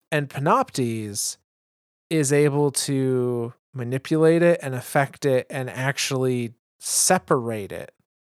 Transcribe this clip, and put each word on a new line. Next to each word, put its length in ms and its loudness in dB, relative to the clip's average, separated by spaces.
and 180 -2
Panoptes 1080 -2
is 220 2
able 380 4
to 840 -2
manipulate 680 2
it 200 4
and 140 -6
affect 480 -2
it 260 2
and 180 -6
actually 840 -2
separate 920 0
it 200 -12